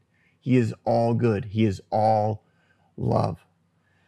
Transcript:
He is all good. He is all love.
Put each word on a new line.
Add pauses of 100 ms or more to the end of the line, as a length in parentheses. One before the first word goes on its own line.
(400)
He
is (120)
all
good.
He
is (100)
all (500)
love. (640)